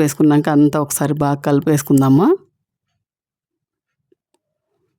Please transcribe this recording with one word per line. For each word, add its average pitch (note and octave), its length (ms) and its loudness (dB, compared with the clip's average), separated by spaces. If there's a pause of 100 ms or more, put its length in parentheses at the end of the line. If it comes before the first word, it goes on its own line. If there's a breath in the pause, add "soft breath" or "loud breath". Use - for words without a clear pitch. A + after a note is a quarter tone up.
వేసుకున్నాక D3 560 0
అంతా D3 280 2
ఒకసారి C#3+ 380 -6
బాగా C#3+ 140 -2 (100)
కలిపేసుకుందాము. C#3+ 800 0 (2750)